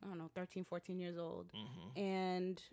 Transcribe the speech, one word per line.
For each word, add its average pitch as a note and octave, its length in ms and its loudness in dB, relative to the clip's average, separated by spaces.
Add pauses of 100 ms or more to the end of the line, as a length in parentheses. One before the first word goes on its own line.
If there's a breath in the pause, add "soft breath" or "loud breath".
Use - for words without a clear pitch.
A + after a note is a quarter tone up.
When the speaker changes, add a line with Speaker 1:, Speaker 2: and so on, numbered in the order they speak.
Speaker 1:
I - 40 -6
don't F#3 120 -4
know, D#3+ 160 -4
thirteen, F#3 300 -2
fourteen F3+ 360 -2
years F3 180 -2
old. E3+ 340 -2
Speaker 2:
Mm-hmm. G#2+ 480 -6
Speaker 1:
And F#3 600 4 (100)